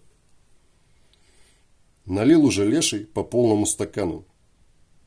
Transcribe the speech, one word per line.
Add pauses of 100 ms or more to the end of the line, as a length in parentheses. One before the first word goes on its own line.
(2000)
Налил
уже
леший
по
полному
стакану. (840)